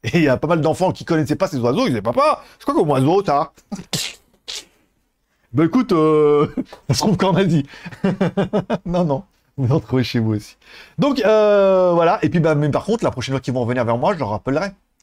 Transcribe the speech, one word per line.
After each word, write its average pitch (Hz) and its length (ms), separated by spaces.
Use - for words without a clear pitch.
Et 165 160
il 165 40
y 143 60
a 127 80
pas 156 100
mal 165 140
d'enfants 160 300
qui - 120
connaissaient 156 320
pas - 120
ces 143 100
oiseaux. 127 280
Ils 233 40
disaient, « 117 140
Papa, 277 400
c'est - 60
quoi 285 100
comme 180 160
oiseau, 147 340
ça ? » 147 280
Bah 147 120
écoute, 214 280
euh, 151 520
<laughs> - 180
ça 135 60
se - 60
trouve 190 180
qu'en 185 180
Asie. 170 300
<laughs> 196 840
Non, 180 180
non. 143 200
Vous 131 160
en - 60
trouvez 127 240
chez 120 160
vous 110 160
aussi. - 220
Donc, 254 220
euh, 196 760
voilà. 170 260
Et 156 80
puis, 165 100
bah, 156 140
mais 147 160
par 127 160
contre, 226 180
la 139 60
prochaine 127 240
fois 131 60
qu'ils 123 160
vont 127 60
revenir 123 220
vers 117 140
moi, 165 160
je 165 60
leur 113 100
rappellerai. 139 380